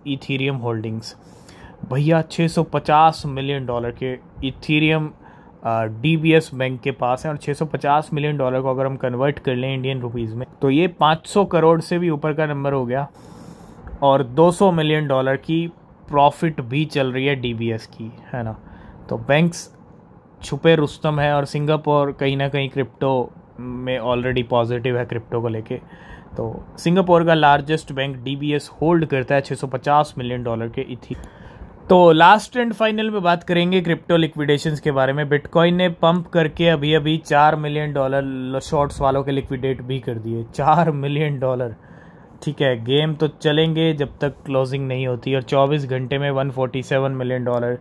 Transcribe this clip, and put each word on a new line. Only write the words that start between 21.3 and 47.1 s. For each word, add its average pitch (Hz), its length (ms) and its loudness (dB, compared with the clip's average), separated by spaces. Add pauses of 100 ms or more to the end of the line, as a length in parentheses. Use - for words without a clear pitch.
और 143 120 0
सिंगापुर 147 640 0
कहीं 139 260 -2
ना 139 120 -2
कहीं 135 200 -2
क्रिप्टो 135 640 -2 (260)
में 127 400 -6
already 123 440 -2
पॉजिटिव 120 540 0
है 123 80 -4
क्रिप्टो 120 360 -6
को 117 60 -4
लेके। 113 280 -8 (640)
तो 113 280 -8 (120)
सिंगापुर 175 480 4
का 165 80 4
लार्जेस्ट 151 580 2
बैंक 135 260 -4
डीबीएस 143 540 -4 (100)
होल्ड 165 240 2
करता 135 300 0
है 139 60 2
छः 139 140 -6
सौ 139 120 -6
पचास 147 500 0
मिलियन 123 260 -6
डॉलर 117 240 -4
के 120 140 -8
इथी। - 340 -12 (760)
तो 175 220 10
लास्ट 185 460 6
and 233 140 0
final 220 400 0
में 208 100 -4
बात 175 220 0
करेंगे 175 380 2
क्रिप्टो 170 360 0
लिक्विडेशंस 151 600 0
के 151 120 -2
बारे 135 220 2
में। 143 160 -2
Bitcoin 165 420 2
ने 180 180 2
पंप 170 380 0
करके 165 400 0
अभी 151 260 2
अभी 156 240 2
चार 151 380 4
मिलियन 147 380 -4
डॉलर 135 300 0
ल-, 131 360 -6
शॉर्ट्स 143 420 -2
वालों 135 220 2
के 139 80 -4
लिक्विडेट 131 500 -4
भी 127 180 -6
कर 120 140 -6
दिए, 113 300 -6
चार 151 480 2
मिलियन 143 480 -2
डॉलर, 127 360 -2 (680)
ठीक 151 180 -4
है। 123 220 0
गेम 147 300 0
तो 147 140 0
चलेंगे 160 640 2
जब 143 280 -6
तक 143 140 -2 (100)
क्लोजिंग 135 420 -2
नहीं 131 200 -4
होती 127 280 -2
और 131 60 0
चौबीस 139 440 2
घंटे 127 320 -4
में 143 140 -2
वन 135 200 -2
फ़ोर्टी 127 320 -4
सेवन 135 280 0